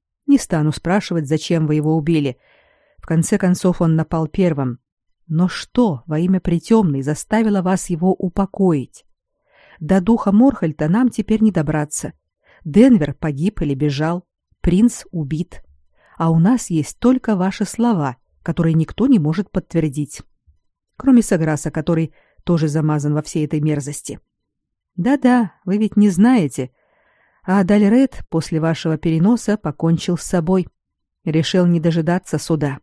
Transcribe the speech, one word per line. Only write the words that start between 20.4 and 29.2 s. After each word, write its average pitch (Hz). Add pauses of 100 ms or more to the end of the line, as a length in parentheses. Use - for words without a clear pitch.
Кроме 247
Саграса, 156
который 160 (300)
тоже 160
замазан 151
во 151
всей 151
этой 151
мерзости. 147 (760)
Да-да, 247 (100)
вы 196
ведь 214
не 208
знаете. 180 (720)
А 190
Адальред 202
после 160
вашего 160
переноса 196